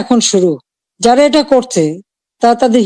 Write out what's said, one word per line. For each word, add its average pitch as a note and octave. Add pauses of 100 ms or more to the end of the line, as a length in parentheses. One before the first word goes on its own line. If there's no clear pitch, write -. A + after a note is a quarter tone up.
এখন B3 (120)
শুরু। F#3 (500)
যারা B3
এটা D4 (100)
করছে, A#3+ (580)
তারা A#3+
তাদের B3